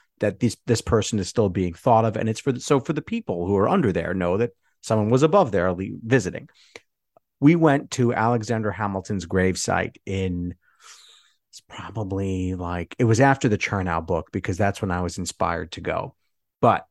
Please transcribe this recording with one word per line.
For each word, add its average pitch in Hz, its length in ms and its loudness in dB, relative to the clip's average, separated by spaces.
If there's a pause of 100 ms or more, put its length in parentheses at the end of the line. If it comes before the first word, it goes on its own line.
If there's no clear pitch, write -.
(200)
that 104 200 -2
this, 120 160 0 (100)
this 117 160 0
person 107 360 0
is 95 100 -2
still 107 220 0
being 90 240 -2
thought 113 320 4
of. 107 120 -2
And 110 120 -2
it's 110 100 -4
for 143 120 -4
the, 120 80 -4
so 143 200 2
for 156 140 -6
the 151 80 -4
people 92 460 -6
who 101 100 2
are 95 100 4
under 151 240 2
there 85 220 -2
know 90 240 0
that 120 140 -2 (300)
someone 107 280 0
was 131 140 4
above 160 280 4
there 92 220 2
le-, 98 320 -8
visiting. 107 440 0 (920)
We 151 160 8
went 151 360 4
to 120 220 0
Alexander 110 580 0
Hamilton's 98 540 -4
gravesite 92 720 0 (100)
in, 90 480 -4 (960)
it's - 100 -20
probably, 95 920 -6
like, 87 460 -8
it 127 60 2
was 113 140 4
after 135 300 4
the 104 80 0
Chernow 87 480 -2
book 85 260 -4
because 92 260 -4
that's 101 240 0
when 95 100 -2
I 90 100 -2
was 87 160 -6
inspired 85 560 -4
to 87 80 -12
go. 82 340 -6 (460)
But 110 300 4